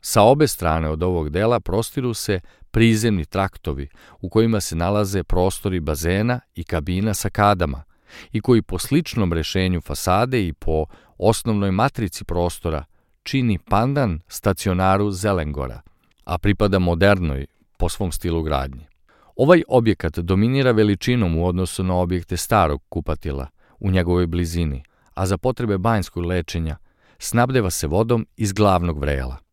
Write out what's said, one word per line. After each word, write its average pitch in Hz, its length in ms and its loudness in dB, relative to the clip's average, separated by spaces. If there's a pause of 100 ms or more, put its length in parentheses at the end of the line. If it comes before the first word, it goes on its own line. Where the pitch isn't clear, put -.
Sa - 220 2
obe 139 240 6
strane 80 420 -2
od 78 140 -4
ovog 85 280 -2
dela 107 300 0
prostiru 113 540 -4
se 95 260 -4 (300)
prizemni 110 540 4
traktovi 78 640 -4 (320)
u 92 80 -8
kojima 110 320 2
se - 160 -6
nalaze 98 460 0
prostori 92 580 0
bazena 90 600 -2 (140)
i 87 100 -10
kabina 92 500 -2
sa - 160 -4
kadama 90 520 2 (500)
i 110 80 -2
koji 117 220 4
po 90 160 -6
sličnom 120 540 0
rešenju 90 480 -2
fasade 104 680 0
i 78 60 -4
po 78 340 -2 (320)
osnovnoj 104 520 0
matrici 113 540 -2
prostora 85 600 -4 (380)
čini 123 360 0
pandan 117 680 0
stacionaru 95 840 0
Zelengora, 76 680 -4 (440)
a 87 140 -6
pripada 101 400 2
modernoj 85 680 2 (320)
po 87 100 0
svom 90 240 -4
stilu 82 300 -2
gradnje. 67 440 -4 (500)
Ovaj 160 320 6
objekat 110 500 2
dominira 113 540 2
veličinom 104 640 2
u 85 100 0
odnosu 92 380 -2
na 92 100 0
objekte 90 420 -2
starog 82 520 2
kupatila 73 580 -6 (320)
u 98 120 -2
njegovoj 90 360 2
blizini, 82 560 -2 (320)
a 92 120 -2
za 92 120 0
potrebe 120 400 -2
banjskog 92 460 -2
lečenja 85 520 -4 (420)
snabdeva 120 520 0
se - 160 -6
vodom 110 400 0 (100)
iz 104 160 -2
glavnog 90 460 2
vrela. 67 380 -4 (160)